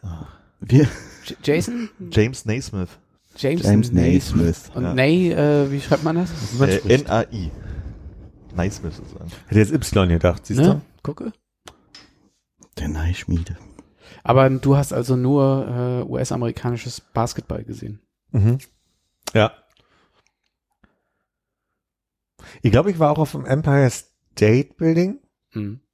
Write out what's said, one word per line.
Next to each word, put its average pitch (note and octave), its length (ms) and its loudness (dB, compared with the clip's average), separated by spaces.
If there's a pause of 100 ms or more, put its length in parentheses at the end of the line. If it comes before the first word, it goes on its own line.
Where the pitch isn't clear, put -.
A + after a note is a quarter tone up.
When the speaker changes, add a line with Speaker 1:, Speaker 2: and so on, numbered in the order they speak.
Speaker 1:
Ah. D#2+ 240 -12 (340)
Speaker 2:
Wir B2+ 220 4 (440)
Speaker 3:
J-, - 160 -16
Jason? G#3+ 460 -4 (220)
Speaker 1:
James A2+ 340 0
Naismith. G#2+ 440 -6 (480)
Speaker 3:
James D3 260 -2
Speaker 2:
James A2 300 4
Speaker 3:
Naismith. F2 420 2
Speaker 2:
Naismith. E2 400 0
Speaker 3:
Und B2 80 -4
Speaker 4:
Ja. - 120 -4
Speaker 3:
Ney, E3 380 2
äh, D3 400 2
wie C#3 80 -4
schreibt C#3+ 240 0
man E3 120 0
das? F3+ 140 -2 (280)
Speaker 4:
Man C#3 100 4
Speaker 1:
Äh, F#2+ 100 2
Speaker 4:
spricht. B2+ 280 2
Speaker 1:
N - 40 -10
A A2+ 120 2 (100)
I. F#2 180 -8 (1040)
Naismith F2 420 -6
sozusagen. - 340 -16 (160)
Speaker 4:
Hätte G#2+ 140 4
jetzt G#2+ 120 4
Y G2+ 380 2
gedacht, E2+ 340 2
siehst B2+ 160 -2
Speaker 3:
Ne? E3 60 6
Speaker 4:
du? D#3 140 4 (220)
Speaker 3:
Gucke. D3+ 300 -10 (1500)
Speaker 2:
Der D2+ 100 -6
Neischmiede. E2+ 680 -4 (680)
Speaker 3:
Aber C3 280 4
du C3+ 260 2
hast C#3 160 -2
also B2+ 240 -2
nur, B2+ 920 0
äh, - 40 -12
U-S-amerikanisches B2 920 -6
Basketball - 640 -6
gesehen. A2+ 360 -14 (320)
Speaker 4:
Mhm. A#2 260 2 (760)
Ja. A2 200 4 (3000)
Ich A2+ 100 2
glaube, E3 180 4
ich E3+ 80 -6
war D3+ 120 4
auch D3+ 80 0
auf D3+ 140 -2
dem C#3 140 -10
Empire C#3 440 2
State - 840 -2
Building. E3+ 420 0 (340)
Speaker 3:
Mhm. G#2+ 280 -10 (140)